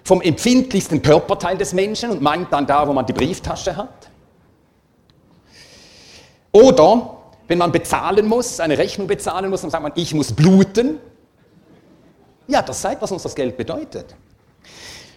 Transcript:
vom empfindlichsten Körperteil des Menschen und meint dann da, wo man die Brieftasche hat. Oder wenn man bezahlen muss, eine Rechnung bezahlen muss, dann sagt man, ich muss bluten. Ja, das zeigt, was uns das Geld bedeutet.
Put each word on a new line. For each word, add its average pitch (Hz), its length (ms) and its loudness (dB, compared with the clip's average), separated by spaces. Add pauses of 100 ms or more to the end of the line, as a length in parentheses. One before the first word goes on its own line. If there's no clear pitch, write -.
vom 180 180 2
empfindlichsten 196 800 0
Körperteil 170 560 2
des 185 160 -6
Menschen 214 380 -4
und 170 120 -4
meint 156 300 -2
dann 147 140 0
da, 143 220 0
wo 143 40 -2
man 131 140 -2
die - 60 -4
Brieftasche - 640 -6
hat. - 340 -14 (2500)
Oder 220 680 6 (280)
wenn 175 120 0
man 175 120 0
bezahlen 185 560 0
muss, 240 320 -2
eine 156 180 0
Rechnung 196 300 -4
bezahlen 190 420 -4
muss, 190 120 -4
dann 170 100 -10
sagt 156 140 -4
man, 147 100 -6
ich 170 180 -4
muss 147 200 -2
bluten. 196 640 4 (1500)
Ja, 262 140 2
das - 180 -10
zeigt, 226 200 -6
was 196 120 -6
uns 180 100 -8
das - 140 -8
Geld 127 200 -4
bedeutet. - 600 -10 (1000)